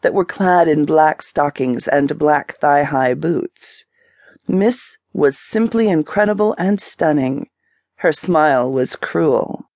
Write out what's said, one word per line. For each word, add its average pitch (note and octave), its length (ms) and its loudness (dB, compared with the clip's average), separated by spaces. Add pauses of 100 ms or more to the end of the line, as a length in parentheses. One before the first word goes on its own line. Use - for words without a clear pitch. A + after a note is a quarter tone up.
that - 120 0
were F#3+ 120 0
clad F3+ 420 2
in D3+ 180 2
black D#3 360 2
stockings C3+ 640 -2
and C#3+ 320 0
black D3+ 400 0
thigh-high C#3 560 0
boots. - 720 -6 (640)
Miss G3+ 500 -2 (160)
was C#3 260 0
simply A3+ 480 0
incredible G3+ 720 0
and G3 220 0
stunning. C#3+ 720 -2 (500)
Her E3+ 120 2
smile D3 600 2
was C3 240 -2
cruel. - 680 -2 (100)